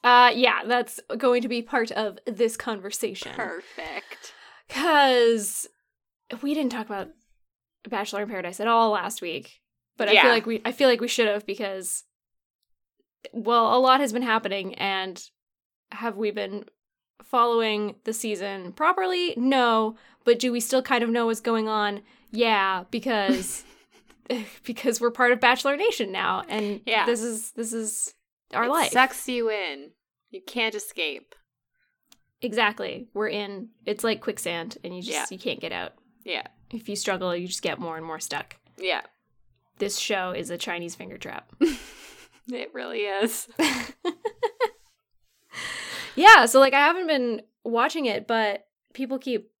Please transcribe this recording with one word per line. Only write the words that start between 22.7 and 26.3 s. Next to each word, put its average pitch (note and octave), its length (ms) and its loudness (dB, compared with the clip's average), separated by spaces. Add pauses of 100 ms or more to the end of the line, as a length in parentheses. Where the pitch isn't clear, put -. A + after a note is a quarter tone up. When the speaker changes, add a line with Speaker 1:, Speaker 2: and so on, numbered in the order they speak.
Speaker 1:
because, G#3 760 -2 (300)
Speaker 2:
<laughs> - 340 -20
Speaker 1:
<laughs> A#3 360 -8
because B3+ 360 -4
we're A#3+ 120 2
part B3 200 4
of A#3+ 80 0
Bachelor C4+ 360 2
Nation D#4+ 360 -2
now, F#3 360 -2